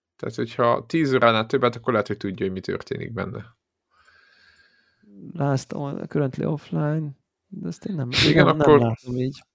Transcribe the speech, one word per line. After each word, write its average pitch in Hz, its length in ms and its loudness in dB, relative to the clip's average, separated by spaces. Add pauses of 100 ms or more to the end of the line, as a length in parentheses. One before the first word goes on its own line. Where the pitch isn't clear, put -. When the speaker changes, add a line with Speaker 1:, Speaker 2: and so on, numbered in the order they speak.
(160)
Speaker 1:
Tehát, - 180 -8
hogyha 120 520 0
tíz 151 280 2
óránál 117 320 4
többet, 123 300 0
akkor 120 160 -4
lehet, 107 140 2
hogy 101 100 -6
tudja, 98 280 -6
hogy 95 100 -4
mi 95 60 -8
történik - 520 -8
benne. 95 320 -8 (1900)
Speaker 2:
Last 139 400 -2
on-, 139 340 -8
currently 139 380 -2
offline, 156 680 -2 (360)
de 170 220 -12
ezt - 160 -10
én 202 100 -8
nem, 135 140 -4 (200)
Speaker 1:
Igen, 151 160 6
Speaker 2:
nem, 156 160 2
Speaker 1:
akkor 147 180 8
Speaker 2:
nem 120 100 4
látom 123 280 -4
így. 127 260 -4 (120)